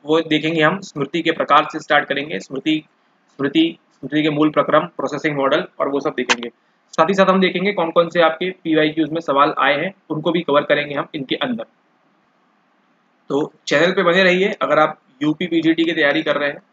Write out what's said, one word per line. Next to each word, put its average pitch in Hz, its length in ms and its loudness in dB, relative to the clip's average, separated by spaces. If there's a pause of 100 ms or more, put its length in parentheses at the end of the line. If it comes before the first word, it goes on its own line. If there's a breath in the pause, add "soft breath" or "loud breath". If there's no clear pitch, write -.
वो 156 180 2
देखेंगे 156 380 0
हम 170 200 0
स्मृति 151 400 -6
के 160 100 -2
प्रकार 151 400 2
से 156 80 -10
start 147 280 -2
करेंगे, 139 320 -6
स्मृति, 156 440 -4 (560)
स्मृति, 139 240 2 (300)
स्मृति 151 300 -4
के 156 60 2
मूल 151 200 2
प्रक्रम, 151 360 2 (120)
processing 143 400 -4
model 139 280 0 (140)
और 143 100 -2
वो 139 100 -2
सब 143 180 -4
देखेंगे। 120 320 -4 (440)
साथ 160 160 2
ही 202 40 2
साथ 190 120 4
हम 190 160 4
देखेंगे 185 320 0
कौन 165 180 -2
कौन 170 180 2
से 175 120 0
आपके 165 280 2 (140)
पीवाईक्यूज़ 156 480 0
में 165 100 -4
सवाल 143 380 2
आए 139 160 2
हैं, 170 180 -4 (160)
उनको 156 220 -2
भी 170 100 0
cover 143 220 2
करेंगे 147 320 -2
हम 156 200 -6
इनके 139 220 -6
अंदर। 120 280 -6 (1600)
तो 147 220 -2 (160)
channel 156 240 2
पे 190 120 0
बने 180 200 4
रहिए। 185 380 2
अगर 147 180 2
आप 156 180 0 (240)
यूपीपीजीटी 160 640 0
की 165 100 0
तैयारी 151 300 2
कर 147 140 0
रहे 143 120 -2
हैं - 120 -10 (120)